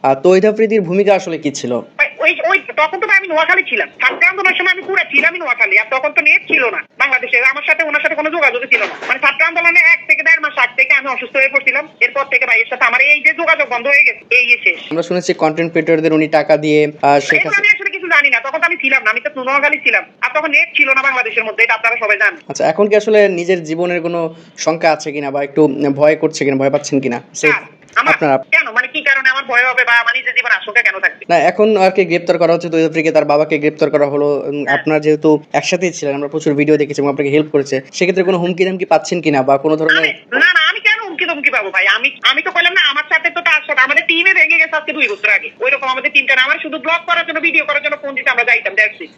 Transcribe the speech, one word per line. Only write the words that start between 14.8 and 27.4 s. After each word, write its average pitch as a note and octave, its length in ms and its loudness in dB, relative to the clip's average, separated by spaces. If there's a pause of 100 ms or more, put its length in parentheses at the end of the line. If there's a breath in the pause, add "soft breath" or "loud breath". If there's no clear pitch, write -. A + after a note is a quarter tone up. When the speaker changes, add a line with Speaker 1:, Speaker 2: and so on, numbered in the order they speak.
Speaker 1:
আমরা D#3+ 120 -2
শুনেছি F3 320 -2
কন্টেন্ট D#3+ 360 -2
ক্রিয়েটরদের D#3+ 420 2
উনি D#3 160 2
টাকা D3+ 280 2
দিয়ে, D3+ 280 2
আহ, C#3+ 360 2
শেখ - 120 -2
Speaker 2:
এগুলো - 180 0
Speaker 1:
হাসিনা - 80 0
Speaker 2:
আমি - 100 2
আসলে G4 220 0
কিছু F4+ 180 -8
জানি D4 220 2
না, B3+ 100 0
তখন C#4 180 -6
তো E4+ 80 0
আমি E4+ 100 0
ছিলাম C4+ 260 -2
না, G#3+ 80 0
আমি A3+ 100 -4
তো C4+ 240 -8
নোয়াখালী C#4+ 340 0
ছিলাম, A3 260 -2 (160)
আর - 140 -2
তখন D#4 160 -2
নেট D4+ 260 0
ছিল C4+ 160 2
না B3+ 100 2
বাংলাদেশের A#3+ 420 -2
মধ্যে, A3 200 0
এটা A#3 100 0
আপনারা A3+ 260 -2
সবাই G#3 180 0
জানেন। F#3+ 300 0
Speaker 1:
আচ্ছা, C#3+ 160 -4
এখন F#3+ 240 2
কি G#3 80 4
আসলে G#3 320 4
নিজের F3 360 -2
জীবনের E3+ 380 -2
কোনো E3 320 -4 (240 loud breath)
শঙ্কা E3 340 2
আছে D3+ 200 -4
কিনা C#3+ 180 -6
বা C#3+ 120 -2
একটু C#3+ 260 2 (260)
ভয় D3+ 220 4
করছে D3+ 280 -2
কিনা, C#3 120 2
ভয় C3+ 140 2
পাচ্ছেন C#3+ 300 0
কিনা? A#2+ 200 -4 (140)
সে D3+ 160 2